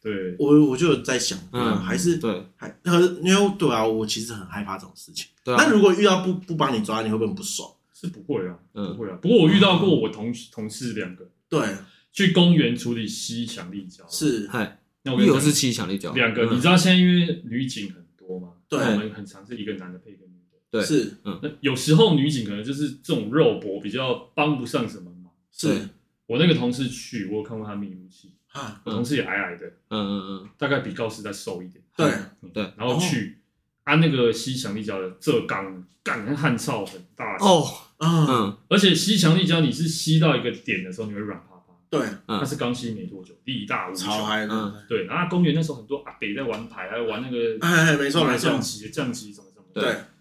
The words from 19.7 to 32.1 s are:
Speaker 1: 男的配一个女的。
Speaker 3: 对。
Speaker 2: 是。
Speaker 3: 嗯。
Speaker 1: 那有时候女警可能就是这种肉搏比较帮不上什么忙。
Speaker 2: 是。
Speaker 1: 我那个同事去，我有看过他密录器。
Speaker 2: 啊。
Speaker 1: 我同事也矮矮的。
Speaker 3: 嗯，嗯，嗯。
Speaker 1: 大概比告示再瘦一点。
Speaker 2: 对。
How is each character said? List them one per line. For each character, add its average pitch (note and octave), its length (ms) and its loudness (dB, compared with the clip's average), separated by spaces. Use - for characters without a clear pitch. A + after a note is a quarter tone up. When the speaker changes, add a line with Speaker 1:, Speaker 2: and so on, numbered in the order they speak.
Speaker 1:
男 F#2 180 -12
的 F2+ 60 -16
配 G2+ 140 -20
一 - 20 -20
个 - 140 -20
女 - 60 -20
的。 - 60 -20
Speaker 3:
对。 G#2+ 140 -2
Speaker 2:
是。 - 400 0
Speaker 3:
嗯。 F#2 180 -8
Speaker 1:
那 D3 80 -6
有 C3+ 160 0
时 D3+ 200 4
候 G#3 180 8
女 C#3 160 4
警 B2+ 160 -2
可 G2+ 60 -8
能 G#2 120 -6
就 B2+ 80 -8
是 C#3+ 180 -4
这 E3+ 100 -2
种 G#2+ 180 -4
肉 B2 280 4
搏 G2 220 -8
比 G#2 80 -8
较 B2+ 460 -4
帮 D3 240 0
不 A#2+ 60 -6
上 A#2 220 -2
什 G2+ 100 -12
么 F2 140 -18
忙。 - 80 -20
Speaker 2:
是。 - 380 -2
Speaker 1:
我 A2+ 100 -2
那 E3+ 100 6
个 D#3+ 60 6
同 B2 180 0
事 B2+ 160 -4
去， G#2+ 440 -10
我 G#2+ 60 -4
有 G#2+ 60 -4
看 A2+ 140 -12
过 G#2+ 80 -10
他 G#2 100 -10
密 G2+ 140 -8
录 F#2 200 -18
器。 - 240 -20
Speaker 2:
啊。 A#2+ 340 -14
Speaker 1:
我 D#3+ 60 -8
同 A#2+ 120 -2
事 B2+ 140 0
也 A2 60 0
矮 F2+ 100 -6
矮 F#2+ 220 -4
的。 - 100 -16
Speaker 3:
嗯， G#2+ 100 -4
嗯， G2+ 220 -4
嗯。 G#2+ 140 -20
Speaker 1:
大 C#3+ 100 -4
概 C#3 120 0
比 G#2+ 120 -8
告 A2 180 -4
示 G#2+ 140 -14
再 G2+ 100 -10
瘦 F#2 300 -10
一 F2+ 40 -16
点。 - 160 -20
Speaker 2:
对。 D#3 100 2